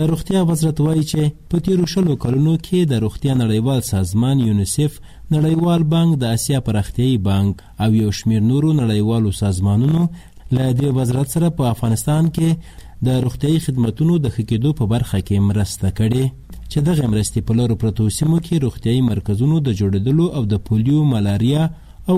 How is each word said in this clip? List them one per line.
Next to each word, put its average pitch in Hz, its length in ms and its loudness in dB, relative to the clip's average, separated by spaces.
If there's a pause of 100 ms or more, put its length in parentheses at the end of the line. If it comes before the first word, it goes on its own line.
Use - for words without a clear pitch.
(120)
روغتیا 185 320 0
وزارت 160 380 0
وایي 156 220 2
چې 156 180 -2 (280)
په 170 160 -2
تیرو 185 200 2
شلو 175 300 0
کلونو 135 420 0
کې 175 340 0
د 113 140 0
روغتیا 131 280 -2
نړیوال 117 480 0
سازمان 107 580 0
یونیسف، 110 520 0 (400)
نړیوال 160 520 2 (120)
بانک، 165 260 4
د 113 160 0
آسیا 139 220 -2
پراختیايي 120 580 0
بانک 98 440 0 (180)
او 110 160 0
یو 107 160 2
شمیر 110 300 0 (100)
نورو 147 220 2
نړیوالو 110 580 0 (100)
سازمانونو 107 680 2 (440)
له 127 220 2
دې 139 240 0
وزارت 131 380 0
سره 170 140 2
په 160 200 -2
افغانستان 127 560 0 (100)
کې 165 460 -2 (240)
د 127 180 2
روغتیايي 143 360 0
خدمتونو 135 580 0
د 139 160 0
ښه 113 160 -4
کېدو 120 200 0 (100)
په 117 120 -2
برخه 117 280 -2
کې 101 280 0
مرسته 101 400 -2 (100)
کړې، 120 280 0 (460)
چې - 60 -2 (100)
دغه 151 260 0
مرستې 107 340 -2
په 113 120 0
لرو 117 220 2
پرتو 110 240 0 (120)
سیمو 160 220 2
کې 165 260 -2
روغتیايي 117 420 -2
مرکزونو 110 520 0
د 135 200 0
جوړېدلو 104 460 2 (120)
او 127 140 -2
د 104 160 0
پولیو، 120 320 2 (140)
ملاریا 110 500 0 (460)
او 185 80 4